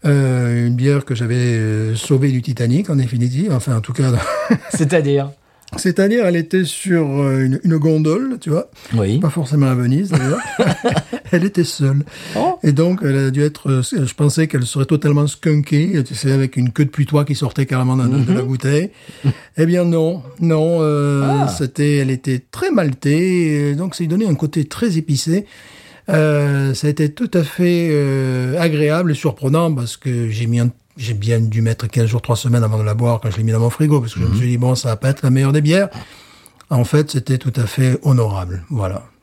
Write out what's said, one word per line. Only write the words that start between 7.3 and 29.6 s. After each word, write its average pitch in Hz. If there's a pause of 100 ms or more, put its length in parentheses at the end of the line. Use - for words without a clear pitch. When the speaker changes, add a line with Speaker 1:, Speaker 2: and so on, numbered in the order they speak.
Speaker 1:
une, 131
une 165
gondole, 160
tu -
vois. 156 (240)
Speaker 2:
Oui. 110
Speaker 1:
Pas 175
forcément 143
à 127
Venise, 131
d'ailleurs. 139 (200)
<laughs> -
Elle 175
était 180
seule. 143 (320)
Speaker 2:
Oh. 339
Speaker 1:
Et 147
donc, 170
elle 135
a 135
dû 139
être, 151
euh, 131
je 135
pensais 147
qu'elle 131
serait 135
totalement 147
skunkée, 151
tu 123
sais, 135
avec 135
une 123
queue 147
de 135
putois 147
qui 147
sortait 135
carrément 127
de, 131
de 135
la 190
Speaker 2:
Mhm. 127
Speaker 1:
bouteille. 139 (680)
Eh 156
bien, 175
non. 165 (200)
Non, 165
euh, 143 (200)
Speaker 2:
Ah. 139
Speaker 1:
c'était, 147
elle 135
était 127
très 370
maltée. 156
Et 143
donc, 175
ça -
lui 160
donnait 202
un 160
côté 151
très 196
épicé. 160 (640)
Euh, 143
ça -
a -
été 147
tout 240
à 175
fait, 170
euh, 135
agréable 156
et 143
surprenant 156